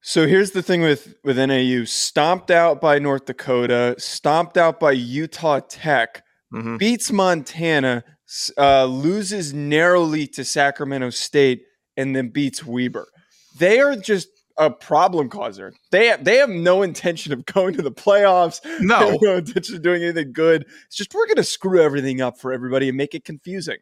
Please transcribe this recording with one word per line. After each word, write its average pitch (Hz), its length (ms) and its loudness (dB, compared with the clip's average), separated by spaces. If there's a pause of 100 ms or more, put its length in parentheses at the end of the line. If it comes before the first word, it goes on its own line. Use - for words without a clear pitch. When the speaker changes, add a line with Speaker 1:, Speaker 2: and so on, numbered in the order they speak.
Speaker 1:
So 160 260 0
here's 196 240 2
the 185 120 -4
thing 175 180 0
with, 151 420 0
with 135 160 0
N 139 120 0
A 127 120 2
U. 123 220 -2
Stomped 170 680 -2
out 170 300 4
by 147 180 2
North 139 260 -2
Dakota, 123 720 0
stomped 165 600 -2
out 165 220 2
by 151 120 4
Utah 139 760 -2
Tech, - 560 -2 (300)
Speaker 2:
Mm-hmm. 113 240 -8
Speaker 1:
beats 220 360 -2
Montana, 160 920 0 (240)
s-, - 300 -10
uh, 139 280 6
loses 170 680 -4
narrowly 156 760 0
to - 160 -12
Sacramento 139 680 -2
State, 135 520 2 (320)
and 135 200 -4
then 131 140 -2
beats 143 360 -6
Weber. 120 420 -6 (500)
They 196 220 4
are 285 160 2
just 196 320 -4 (300)
a 151 120 4
problem 156 600 0
causer. 101 440 -12 (180)
They 220 160 4
have, 190 180 0
they 220 120 4
have 269 120 4
no 180 320 2
intention 165 500 -4
of 123 140 -6
going 185 300 0
to 185 60 -4
the 139 100 -4
playoffs. 190 680 2 (220)
Speaker 2:
No. 202 180 4
Speaker 1:
They - 120 4
have - 100 0
no 196 160 2
intention 175 380 -6
of 165 60 -12
doing 175 220 0
anything 160 300 -4
good. 160 320 2 (220)
It's - 80 -20
just, - 180 -10
"We're 440 140 0
gonna 294 160 2
screw 185 380 0
everything 135 400 0
up 123 180 -4
for 131 120 -8
everybody 131 380 -2
and 131 80 -6
make 143 160 -4
it 160 100 -12
confusing." 160 580 -12